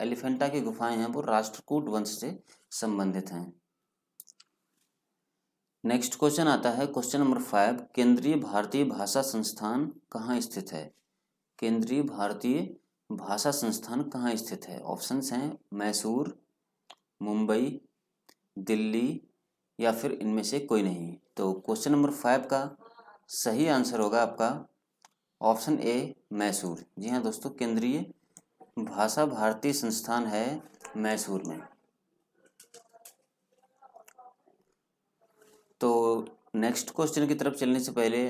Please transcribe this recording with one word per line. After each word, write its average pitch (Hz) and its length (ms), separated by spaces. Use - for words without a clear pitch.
एलिफेंटा 127 460
की 139 140
गुफाएं 113 360
हैं 113 100
वो 131 140
राष्ट्रकूट 117 680
वंश 107 220
से 156 260
संबंधित 95 600
हैं। 87 200
नेक्स्ट 120 360
क्वेश्चन 151 280
आता 123 240
है 131 160
क्वेश्चन 139 320
नंबर 131 220
फ़ाइव, 117 440
केंद्रीय 123 420
भारतीय 107 480
भाषा 120 380
संस्थान 113 680
कहाँ 120 300
स्थित - 320
है? 85 160
केंद्रीय 113 420
भारतीय 120 580
भाषा 107 420
संस्थान 117 520
कहाँ 123 320
स्थित - 320
है? - 140
ऑप्शंस - 520
हैं 139 240
मैसूर, 110 600
मुंबई, 107 600
दिल्ली 110 640
या 117 120
फिर 117 220
इनमें 107 300
से 139 180
कोई 110 220
नहीं। 87 320
तो 95 180
क्वेश्चन - 360
नंबर 285 200
फ़ाइव 123 320
का 135 340
सही 123 400
आंसर 120 300
होगा 107 220
आपका 117 440
ऑप्शन 113 380
ए 131 360
मैसूर। 98 500
जी 107 100
हाँ 123 140
दोस्तों, 110 260
केंद्रीय 120 500
भाषा 110 480
भारती 110 480
संस्थान 117 520
है 113 340
मैसूर 107 480
में। 80 140
तो 117 440
नेक्स्ट 113 360
क्वेश्चन 151 360
की 143 80
तरफ 139 180
चलने 131 260
से 127 120
पहले 117 280